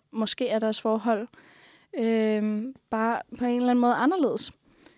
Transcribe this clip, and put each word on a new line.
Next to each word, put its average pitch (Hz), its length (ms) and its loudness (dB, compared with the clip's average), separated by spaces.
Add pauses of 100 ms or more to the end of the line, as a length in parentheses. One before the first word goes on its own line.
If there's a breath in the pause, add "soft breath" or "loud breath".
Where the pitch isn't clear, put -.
(100)
måske 220 380 -2
er 220 100 0
deres 220 220 -2
forhold, 220 480 -2 (680 loud breath)
øh, 214 640 0 (280)
bare 226 320 -2 (160)
på 247 60 -2
en 240 120 0
eller 247 140 2
anden 247 100 4
måde 240 140 4
anderledes. 262 580 0 (460 loud breath)